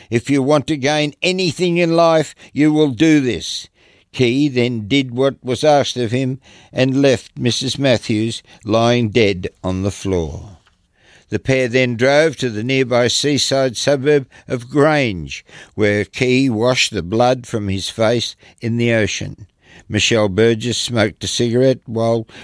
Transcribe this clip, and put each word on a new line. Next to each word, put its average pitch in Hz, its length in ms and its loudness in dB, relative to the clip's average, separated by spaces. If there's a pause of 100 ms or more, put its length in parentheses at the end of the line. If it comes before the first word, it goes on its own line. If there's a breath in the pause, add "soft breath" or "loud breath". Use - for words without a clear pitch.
If 117 200 -2
you 139 120 2
want 143 260 2
to 160 100 -2
gain 147 440 -2
anything 180 540 0
in 165 220 2
life, 165 360 2 (200 loud breath)
you 151 180 4
will 151 200 2
do 151 280 4
this." 113 480 -4 (460 soft breath)
Key 127 340 2
then 123 400 -2
did 131 240 0
what 131 320 -2
was 120 200 -4
asked 143 340 2
of 120 140 -2
him 131 280 -2 (320 loud breath)
and 135 320 0
left 139 340 0
Missus 123 400 -2
Matthews 113 640 -2 (220 loud breath)
lying 117 460 2
dead 98 400 0 (140)
on 92 200 -4
the 98 80 -2
floor. 87 640 -6 (720 soft breath)
The 107 80 -4
pair 131 300 0
then 123 300 0
drove 143 400 2
to 127 120 -4
the 107 140 -6
nearby 123 460 0
seaside 135 680 0
suburb 143 500 0 (200 loud breath)
of 123 220 -6
Grange, 127 760 0 (300 loud breath)
where 104 280 2
Key 127 460 0
washed 123 440 0
the 95 100 -4
blood 120 420 0
from 104 220 -6
his 98 220 -4
face 113 460 -2 (240 soft breath)
in 117 180 -4
the 120 160 0
ocean. 101 520 -4 (420 loud breath)
Michelle 107 420 0
Burgess 110 500 0
smoked 110 440 -2
a 98 40 -6
cigarette 123 580 0
while 113 400 -2 (180 loud breath)